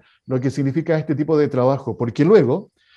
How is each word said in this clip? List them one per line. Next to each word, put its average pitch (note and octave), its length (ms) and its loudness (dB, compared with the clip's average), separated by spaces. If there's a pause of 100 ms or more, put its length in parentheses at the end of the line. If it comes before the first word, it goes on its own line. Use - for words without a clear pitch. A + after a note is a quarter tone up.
(260)
lo B2+ 140 -4
que C3 100 -2
significa D#3 480 -2
este D#3 180 -4
tipo D3+ 220 0
de D3 120 2
trabajo? B2+ 480 -2
Porque A#2+ 260 0
luego E3+ 480 2 (260)